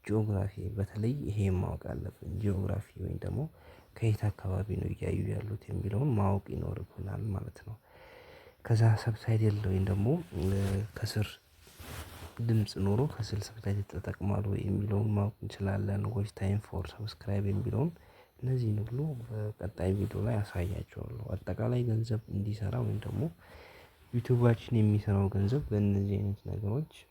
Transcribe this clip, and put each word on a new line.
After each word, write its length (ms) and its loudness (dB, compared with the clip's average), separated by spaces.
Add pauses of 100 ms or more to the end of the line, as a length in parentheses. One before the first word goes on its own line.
ጂኦግራፊ፣ 540 0 (160)
በተለይ 520 -2
ይሄን 340 2
ማወቅ 300 -2
አለብን። 500 -8
ጂኦግራፊ 500 0 (100)
ወይም 220 -4
ደግሞ 220 -4 (540)
ከየት 300 2
አካባቢ 500 -2
ነው 140 -2
እያዩ 380 -2
ያሉት 380 -4
የሚለውን 480 0
ማወቅ 360 2
ይኖርብናል 800 -6
ማለት 360 -6
ነው። 140 -12 (880)
ከዛ 200 4 (160)
ሰብታይትል 640 2
ወይም 220 2
ደግሞ 220 4 (840)
ከስር 360 -2 (1080)
ድምጽ 400 2
ኖሮ 280 4
ከስር 360 -4
ሰብታይትል 460 -4
ተጠቅሟል 580 -2
ወይ 140 0
የሚለውን 500 0
ማወቅ 260 2
እንችላለን። 720 -2
ዎች 240 -2
ታይም 280 0
ፎር 280 -6
ሰብስክራይብ 580 -4
የሚለውን፣ 440 0 (460)
እነዚህን 420 0
ሁሉ 200 -4 (200)
በቀጣይ 720 -4
ቪዲዮ 280 0
ላይ 160 0
አሳያችኋለሁ። 920 -4
አጠቃላይ 520 -2
ገንዘብ 460 0
እንዲሰራ 500 -2
ወይም 220 -2
ደግሞ 220 -2 (880)
ዩቲዩባችን 640 4
የሚሰራው 540 6
ገንዘብ 380 2
በእነዚህ 480 2
አይነት 320 -2
ነገሮች፣ 460 -2 (180)